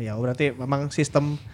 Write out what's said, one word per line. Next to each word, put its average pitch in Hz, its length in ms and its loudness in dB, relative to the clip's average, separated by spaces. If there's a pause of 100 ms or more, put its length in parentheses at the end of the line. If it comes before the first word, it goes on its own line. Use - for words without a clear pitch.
Ya, 110 140 -4
berarti 127 400 0
memang 139 400 -2
sistem 147 480 2 (120)